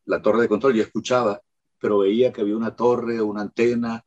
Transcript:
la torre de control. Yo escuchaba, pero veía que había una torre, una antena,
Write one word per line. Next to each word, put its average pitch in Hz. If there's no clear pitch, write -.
la 87
torre 107
de 113
control. 113
Yo 107
escuchaba, 113
pero 104
veía 113
que 120
había 104
una 113
torre, 117
una 104
antena, 117